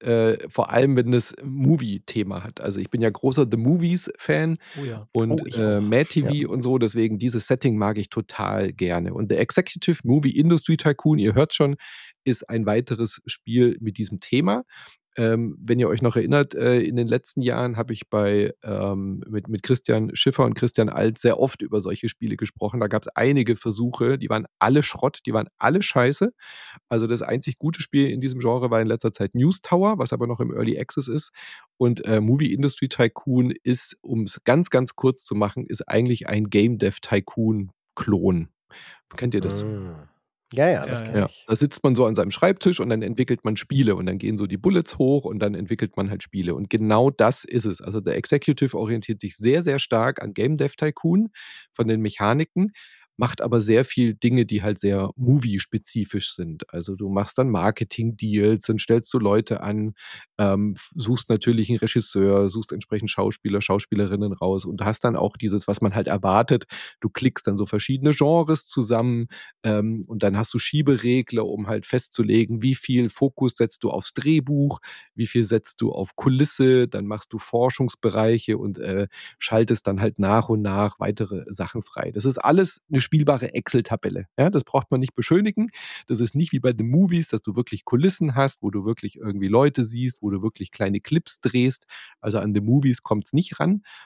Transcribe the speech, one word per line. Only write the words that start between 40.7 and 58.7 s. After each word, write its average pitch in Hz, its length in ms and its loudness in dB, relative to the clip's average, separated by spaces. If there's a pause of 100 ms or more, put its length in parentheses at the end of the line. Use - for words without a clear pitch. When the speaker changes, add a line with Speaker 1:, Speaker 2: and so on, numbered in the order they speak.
Speaker 3:
das 127 100 -6
Speaker 2:
Ja, 113 80 -8
Speaker 3:
kenn 113 80 -10
Speaker 2:
ja. 107 60 2
Speaker 1:
Ja, 95 80 2
Speaker 3:
ich. - 180 -12
Speaker 1:
da 113 100 0
sitzt - 280 0
man 135 100 4
so 120 140 4
an 110 80 0
seinem 98 160 0
Schreibtisch 180 480 2
und 110 100 -2
dann 110 140 0
entwickelt 117 420 -2
man 110 100 0
Spiele 120 400 2
und 90 120 -4
dann 95 100 -2
gehen 104 180 -4
so 101 120 -2
die - 100 -4
Bullets 180 400 0
hoch 135 280 2
und 104 120 -6
dann 107 160 -2
entwickelt 98 420 -4
man 98 140 -4
halt 101 140 -8
Spiele. 87 320 -4
Und 98 160 -8
genau 110 400 4
das 117 320 2
ist 113 220 -2
es. 95 160 -4
Also 107 200 -6
der 95 160 -2
Executive - 580 0
orientiert 110 460 -4
sich 98 160 -8
sehr, 127 240 2
sehr 143 160 0
stark 123 460 0
an 104 100 -8
Game 139 240 0
Dev 139 180 0
Tycoon 170 540 0 (420)
von 113 160 -2
den 110 140 0
Mechaniken, 135 680 0 (440)
macht - 260 -2
aber 120 180 2
sehr 113 240 4
viel 120 300 0
Dinge, 120 320 2
die 104 180 -2
halt 104 160 -2
sehr 98 380 0
movie-spezifisch 113 1200 -2
sind. 82 380 -10
Also 87 220 -8
du 98 140 -6
machst 98 280 -2
dann 131 120 2
Marketing-Deals, 107 1120 0
dann 110 160 0